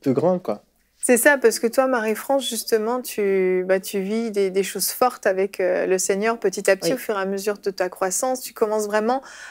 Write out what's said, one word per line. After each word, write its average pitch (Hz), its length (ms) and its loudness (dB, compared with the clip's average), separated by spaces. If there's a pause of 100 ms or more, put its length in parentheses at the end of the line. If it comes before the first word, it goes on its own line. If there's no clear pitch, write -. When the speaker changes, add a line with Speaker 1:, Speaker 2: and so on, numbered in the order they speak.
Speaker 1:
plus 135 120 2
grande, 180 280 2
quoi. 107 220 -6 (420)
Speaker 2:
C'est 247 120 4
ça, 285 200 6
parce 226 220 4
que 233 80 0
toi, 262 200 2
Marie-France, 240 600 0
justement, 226 540 -2
tu, 190 680 0
bah, 190 140 2
tu 196 180 -6
vis 220 320 -4
des, 196 200 0
des 190 120 0
choses 190 240 -4
fortes - 400 0
avec, 190 320 0
euh, 180 260 0
le 185 120 2
Seigneur 208 420 0
petit 202 320 0
à 196 60 4
petit, - 120 -4
Speaker 3:
Oui. 262 40 2
Speaker 2:
au 254 40 -2
fur 220 200 -4
et 190 40 -2
à 190 40 -2
mesure 196 320 -4
de 202 140 -6
ta 185 180 -2
croissance. 254 500 -2
Tu - 140 -12
commences 214 320 0
vraiment 214 360 0 (300)